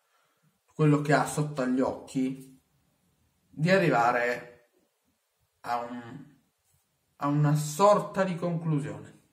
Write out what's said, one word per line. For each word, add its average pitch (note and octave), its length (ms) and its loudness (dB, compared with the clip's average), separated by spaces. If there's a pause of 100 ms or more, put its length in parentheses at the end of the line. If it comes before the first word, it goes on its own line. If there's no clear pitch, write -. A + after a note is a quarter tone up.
(720)
quello D3 280 2
che D3 120 0
ha C3 120 2
sotto - 360 -4
agli B2+ 200 0
occhi, - 800 -6 (840)
di D#3 220 -2
arrivare B2 1000 2 (920)
a A#2+ 160 -4
un, A#2+ 480 -12 (920)
a C#3+ 100 -4
una D3 280 2
sorta G3 680 2
di F3+ 120 -4
conclusione. D#3 880 -4 (120)